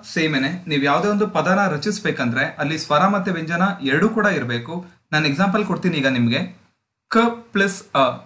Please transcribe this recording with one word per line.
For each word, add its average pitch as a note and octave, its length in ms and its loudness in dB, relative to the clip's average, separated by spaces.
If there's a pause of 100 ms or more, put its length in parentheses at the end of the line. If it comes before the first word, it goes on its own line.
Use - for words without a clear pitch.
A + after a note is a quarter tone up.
(140)
ಸೇಮೇನೆ. D3+ 360 0 (200)
ನೀವು C#3+ 200 0
ಯಾವುದೇ E3 240 2
ಒಂದು G#3 120 2 (100)
ಪದನ F#3+ 240 2 (160)
ರಚಿಸ್ಬೇಕಂದ್ರೆ C#3+ 680 -2 (180)
ಅಲ್ಲಿ D3+ 240 -4
ಸ್ವರ D3+ 180 2 (100)
ಮತ್ತೆ F#3+ 240 0
ವ್ಯಂಜನ E3 260 -2 (280)
ಎರಡೂ E3 160 4 (100)
ಕೂಡ G#3 100 2 (120)
ಇರಬೇಕು. B2 340 -4 (400)
ನಾನು D3+ 180 2
example G3 380 2
ಕೊಡ್ತೀನಿ F3+ 320 0
ಈಗ C3 160 2
ನಿಮ್ಗೆ. A#2+ 240 2 (720)
ಕ A3+ 40 6 (360)
ಪ್ಲಸ್ G3 260 0 (240)
ಅ - 20 6 (200)